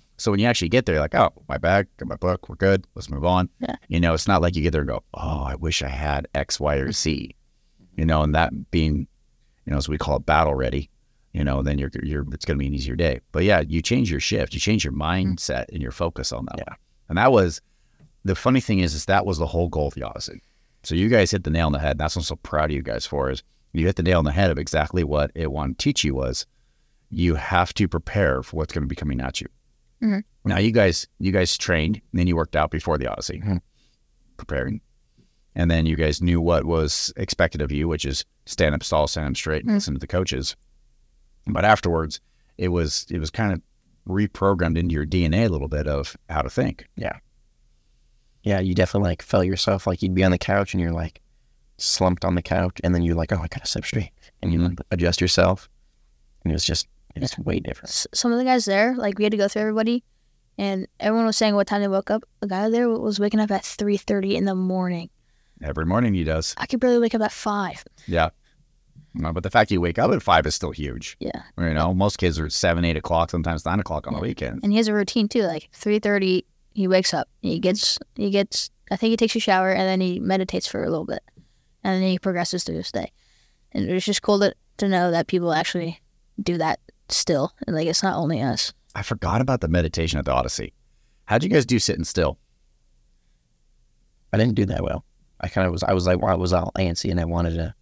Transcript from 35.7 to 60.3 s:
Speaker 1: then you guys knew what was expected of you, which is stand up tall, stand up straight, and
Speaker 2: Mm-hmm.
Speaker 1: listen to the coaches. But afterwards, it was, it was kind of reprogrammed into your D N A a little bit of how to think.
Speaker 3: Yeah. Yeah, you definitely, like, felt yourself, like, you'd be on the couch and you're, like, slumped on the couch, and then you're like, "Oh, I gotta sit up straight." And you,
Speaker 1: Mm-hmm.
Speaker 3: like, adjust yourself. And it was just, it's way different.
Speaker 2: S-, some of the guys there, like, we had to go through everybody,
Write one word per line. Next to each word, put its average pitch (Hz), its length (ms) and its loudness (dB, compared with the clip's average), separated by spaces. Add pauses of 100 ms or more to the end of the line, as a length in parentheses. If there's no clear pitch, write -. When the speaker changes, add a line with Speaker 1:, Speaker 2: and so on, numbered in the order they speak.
Speaker 1:
then 82 160 4
you 80 100 2
guys 76 260 0
knew 85 180 4
what 82 260 2
was 80 500 0
expected 85 460 0
of 69 100 -2
you, 73 160 0
which 78 160 -2
is 67 200 -4 (220)
stand 78 280 2
up 73 80 -4
tall, 76 260 2
stand 78 200 -4
up 67 80 -4
straight, 78 260 -2
and - 80 -6
Speaker 2:
Mm-hmm. 151 60 2
Speaker 1:
listen 80 180 -2
to 65 60 -4
the 71 60 -10
coaches. 76 480 -2 (920)
But - 180 0
afterwards, 82 560 2 (380)
it 90 100 0
was, 85 420 0
it 87 80 -2
was 78 120 -4
kind 107 240 0
of 87 80 -4 (440)
reprogrammed 95 720 2
into 85 140 0
your 76 140 0
D 87 180 2
N 78 100 4
A 110 100 4
a 113 40 4
little 71 200 -2
bit 73 200 -2
of 71 260 -4 (140)
how 78 140 0
to - 80 -6
think. - 360 -4 (100)
Speaker 3:
Yeah. - 200 -8 (1300)
Yeah, 98 160 2
you 92 140 0
definitely, 98 360 2
like, 85 120 -6
felt 95 240 2
yourself, 95 400 -2
like, 90 160 -2
you'd 92 120 0
be 95 100 4
on 95 60 6
the 90 80 4
couch 101 360 0
and 92 60 0
you're, 85 120 0
like, 82 280 -6 (580)
slumped - 460 0
on 90 100 2
the 85 80 0
couch, 90 420 -2
and 90 100 4
then 85 80 4
you're 85 140 2
like, 82 160 -2
"Oh, 92 100 0
I 82 60 -6
gotta - 180 -8
sit - 140 -4
up - 60 -8
straight." 104 240 -4 (320)
And 87 100 0
you, 85 80 4
Speaker 1:
Mm-hmm. 87 80 2
Speaker 3:
like, 87 120 -4 (100)
adjust 87 300 2
yourself. 90 480 2 (760)
And 82 80 0
it - 20 0
was 92 100 -2
just, - 220 -2 (380)
it's - 140 -6
way - 220 -2
different. - 300 -10
Speaker 2:
S-, - 240 -4
some 240 180 0
of 233 60 0
the 254 60 0
guys 254 200 2
there, 208 320 2
like, 202 220 -2
we 208 60 0
had 214 80 2
to 220 40 0
go 202 120 2
through 214 140 -4
everybody, 220 420 0 (520)